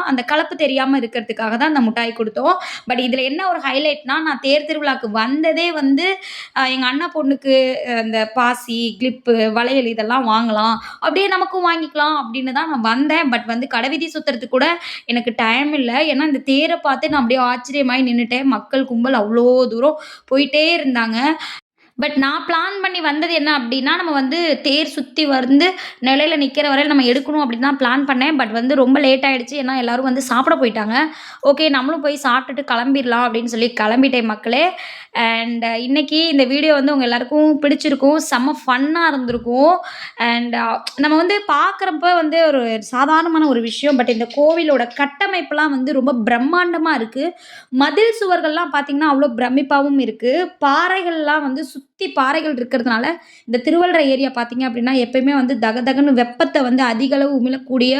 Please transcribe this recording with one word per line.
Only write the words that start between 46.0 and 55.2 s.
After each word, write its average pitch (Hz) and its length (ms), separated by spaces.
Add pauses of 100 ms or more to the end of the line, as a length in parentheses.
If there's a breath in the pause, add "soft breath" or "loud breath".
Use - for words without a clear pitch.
பிரம்மாண்டமா 320 720
இருக்கு. 254 300 (500 loud breath)
மதில் 392 420
சுவர்கள்லாம் 339 560
பார்த்தீங்கன்னா 285 400
அவ்வளோ 277 220
பிரமிப்பாவும் 277 640
இருக்கு. 233 320 (280)
பாறைகள்லாம் 311 880
வந்து 262 220
சுத்தி - 420
பாறைகள் 294 440
இருக்கிறதுனால 240 500 (380 loud breath)
இந்த 233 160
திருவள்ளுவர் 320 500
ஏரியா 269 200
பார்த்தீங்க 240 360
அப்படின்னா 240 320
எப்பயுமே 254 360